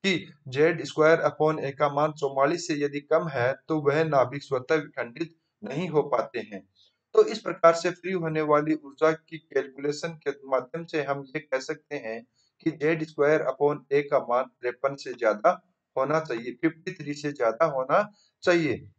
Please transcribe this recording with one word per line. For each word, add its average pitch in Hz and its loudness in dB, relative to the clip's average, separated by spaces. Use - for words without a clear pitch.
कि 190 -2
जेड 160 2
स्क्वायर 156 4
upon 147 0
A 139 -4
का 147 4
मान 147 0
चौवालीस 147 0
से 160 -2
यदि 143 -4
कम 165 0
है, 135 -2
तो 160 0
वह 143 2
नाभिक 139 0
स्वतः 131 -2
विखंडित 143 -8
नहीं 151 -6
हो 151 2
पाते 117 -2
हैं। 104 -14
तो 214 8
इस - -6
प्रकार - 4
से 170 -2
free 175 -8
होने 160 -2
वाली 151 2
ऊर्जा 151 0
की 160 -10
calculation 143 -4
के 156 -8
माध्यम 135 -4
से 156 -4
हम 139 -4
ये 156 -4
कह 131 -4
सकते 147 -10
हैं 113 -10
कि 160 0
जेड 156 -2
स्क्वायर 151 2
upon 143 0
A 143 0
का 139 0
मान 123 2
तिरपन 135 -4
से 135 -12
ज्यादा 117 0
होना 143 0
चाहिए, 123 -6
फिफ्टी 165 -4
थ्री 147 -10
से 143 -6
ज्यादा 117 0
होना 143 0
चाहिए। 165 0